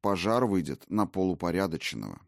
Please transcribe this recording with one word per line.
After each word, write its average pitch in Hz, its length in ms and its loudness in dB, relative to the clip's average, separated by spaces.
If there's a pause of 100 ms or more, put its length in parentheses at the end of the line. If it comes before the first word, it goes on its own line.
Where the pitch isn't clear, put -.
пожар 104 440 2
выйдет 90 440 0
на 104 180 0
полупорядочного. 85 1200 -2